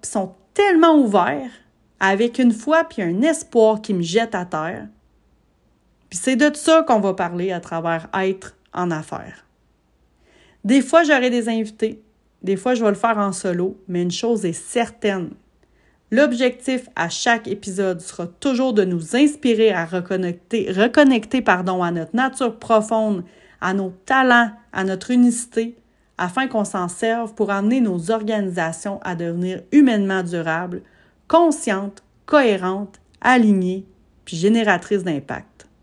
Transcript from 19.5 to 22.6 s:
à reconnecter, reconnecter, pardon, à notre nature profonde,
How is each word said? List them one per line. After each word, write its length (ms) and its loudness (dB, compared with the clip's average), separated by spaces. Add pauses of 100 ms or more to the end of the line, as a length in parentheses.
à 140 -2
reconnecter, 840 -4
reconnecter, 680 2
pardon, 400 0
à 100 0
notre 240 -6
nature 440 -2
profonde, 640 0 (360)